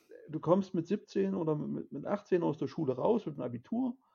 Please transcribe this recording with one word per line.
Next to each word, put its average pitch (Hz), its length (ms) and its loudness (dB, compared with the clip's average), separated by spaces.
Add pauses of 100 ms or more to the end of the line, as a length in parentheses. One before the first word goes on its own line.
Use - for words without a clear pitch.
(280)
du 151 120 -6
kommst 190 340 4
mit 165 140 -2
siebzehn 196 460 0
oder 156 220 0
mit, 147 360 -4
mit 139 140 -8
achtzehn 190 380 0
aus 156 140 0
der 135 100 -2
Schule 127 280 -2
raus, 190 300 2
mit 147 100 -6
dem 127 60 -6
Abitur, 226 560 -4 (160)